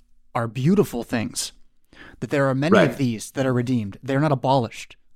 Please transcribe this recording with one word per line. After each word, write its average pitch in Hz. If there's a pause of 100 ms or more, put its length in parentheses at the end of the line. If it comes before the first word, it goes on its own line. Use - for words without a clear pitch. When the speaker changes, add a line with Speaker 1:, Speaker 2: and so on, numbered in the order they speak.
(340)
Speaker 1:
are 117
beautiful 147
things, - (680)
that 123
there 139
are 131
many 156
Speaker 2:
Right. 156
Speaker 1:
of 120
these 117
that 135
are 131
redeemed. 120
They're 135
not 151
abolished. 127 (200)